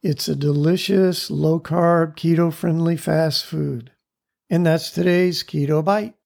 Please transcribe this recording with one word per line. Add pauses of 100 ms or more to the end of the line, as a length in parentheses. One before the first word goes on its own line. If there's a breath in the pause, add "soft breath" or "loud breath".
It's
a
delicious,
low-carb,
keto-friendly
fast
food. (580)
And
that's
today's
Keto
Bite. (100)